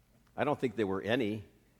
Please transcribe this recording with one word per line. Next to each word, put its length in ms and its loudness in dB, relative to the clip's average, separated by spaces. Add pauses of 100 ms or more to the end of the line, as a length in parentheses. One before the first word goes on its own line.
(380)
I 60 0
don't 160 0
think 160 -2
there 100 2
were 160 0
any 440 0 (340)